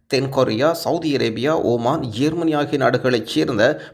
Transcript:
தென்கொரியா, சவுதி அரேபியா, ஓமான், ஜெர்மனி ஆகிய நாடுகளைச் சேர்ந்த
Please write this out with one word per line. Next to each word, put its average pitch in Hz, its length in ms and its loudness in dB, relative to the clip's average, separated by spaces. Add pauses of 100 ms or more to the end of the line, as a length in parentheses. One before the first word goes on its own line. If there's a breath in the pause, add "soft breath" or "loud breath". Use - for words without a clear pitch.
(140)
தென்கொரியா, 135 580 0
சவுதி 156 440 -2
அரேபியா, 117 360 0
ஓமான், 127 540 0
ஜெர்மனி 151 480 -2
ஆகிய 147 240 -2
நாடுகளைச் 123 500 2
சேர்ந்த 143 540 2 (120)